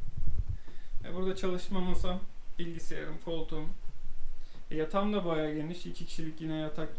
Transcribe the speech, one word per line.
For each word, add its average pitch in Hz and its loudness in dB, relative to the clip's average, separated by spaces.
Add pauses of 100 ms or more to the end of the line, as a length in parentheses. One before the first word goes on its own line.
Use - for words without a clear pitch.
(1080)
E, 175 -4
burada 185 0
çalışma 185 0
masam, 180 4 (400)
bilgisayarım, 156 0
koltuğum. 160 0 (1080)
E, 147 -2
yatağım 196 0
da 190 -2
bayağı 156 -2
geniş. 156 -6
İki 170 -6
kişilik 160 -2
yine 160 -6
yatak 156 -2